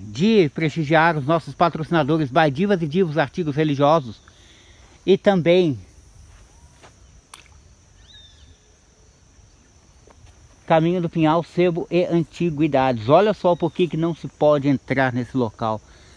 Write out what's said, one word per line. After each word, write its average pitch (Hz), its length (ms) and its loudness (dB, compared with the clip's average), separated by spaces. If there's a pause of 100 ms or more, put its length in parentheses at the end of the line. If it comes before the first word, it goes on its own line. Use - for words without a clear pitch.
de 156 480 2
prestigiar 160 680 0
os 135 80 -6
nossos 151 300 -2
patrocinadores 156 760 0
by 156 220 2
Divas 190 320 -2
e 160 40 -6
Divos 156 300 -2
Artigos 156 380 -4
Religiosos 143 680 0 (840)
e 190 120 4
também 175 600 2 (4000)
Caminho 170 340 2
do 170 100 -4
Pinhal, 160 340 0
Sebo 175 480 -2
e 175 140 0
Antiguidades. 139 1000 -2
Olha 190 280 4
só 175 200 0
por 160 160 -4
que 180 160 -2
que 156 80 -8
não 165 200 -2
se - 120 -16
pode 147 400 0
entrar 127 460 -2
nesse 123 240 -6
local. 110 420 -4 (380)